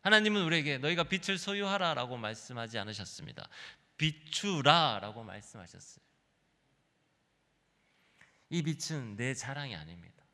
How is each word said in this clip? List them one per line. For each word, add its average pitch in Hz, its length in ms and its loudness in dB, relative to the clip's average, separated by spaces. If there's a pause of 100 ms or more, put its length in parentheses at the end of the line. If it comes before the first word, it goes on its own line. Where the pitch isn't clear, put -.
하나님은 214 420 6
우리에게 156 360 2
"너희가 165 260 2
빛을 190 320 0
소유하라"라고 180 800 0
말씀하지 113 640 -6
않으셨습니다. 104 680 -8 (520)
"비추라"라고 147 1300 2
말씀하셨어요. 95 760 -16 (2500)
이 170 140 0
빛은 143 540 -2
내 127 180 -2
자랑이 135 420 -6
아닙니다. 85 580 -16